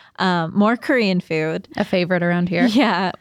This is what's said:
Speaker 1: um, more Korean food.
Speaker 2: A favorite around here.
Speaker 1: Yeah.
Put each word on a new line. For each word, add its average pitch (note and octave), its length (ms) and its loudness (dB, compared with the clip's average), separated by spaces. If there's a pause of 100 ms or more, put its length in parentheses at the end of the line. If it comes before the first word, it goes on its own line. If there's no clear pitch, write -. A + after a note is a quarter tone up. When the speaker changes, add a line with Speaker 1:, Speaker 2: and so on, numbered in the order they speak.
(180)
Speaker 1:
um, F3 360 -2
more G#3+ 220 2
Korean G#3+ 440 0
food. D#3+ 460 -4 (120)
Speaker 2:
A G3+ 80 0
favorite F3+ 360 0
around F3 280 0
here. F3 160 2
Speaker 1:
Yeah. G#3 540 2